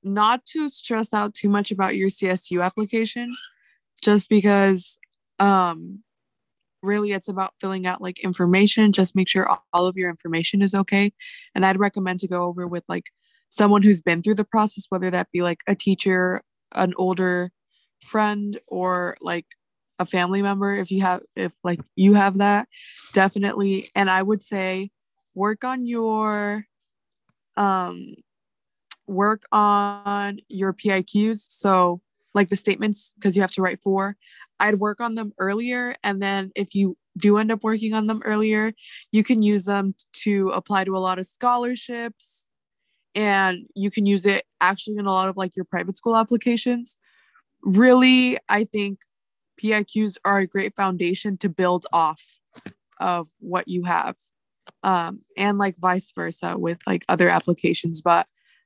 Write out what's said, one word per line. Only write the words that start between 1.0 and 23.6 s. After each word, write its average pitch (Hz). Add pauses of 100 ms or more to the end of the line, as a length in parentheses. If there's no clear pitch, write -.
out 208
too -
much 202
about 196
your 190
C 190
S 185
U 175
application, 220 (640)
just 208
because, 196 (400)
um, 185 (800)
really 208
it's 190
about 190
filling 190
out, 185
like, 185
information. 190
Just 190
make 190
sure -
all, -
all 175
of 185
your 185
information 165
is 196
okay. 202 (420)
And 190
I'd 190
recommend 190
to 185
go 175
over 175
with, 170
like, 175 (380)
someone 202
who's 202
been 170
through 208
the 208
process, 214
whether 185
that 180
be, 175
like, 175
a 202
teacher, 185 (300)
an 180
older 180 (500)
friend, 208
or, 180
like, 175 (520)
a 180
family 185
member 202
if 196
you 190
have, 180 (160)
if, 185 (100)
like, 175 (160)
you 196
have 196
that, 202 (460)
definitely. 196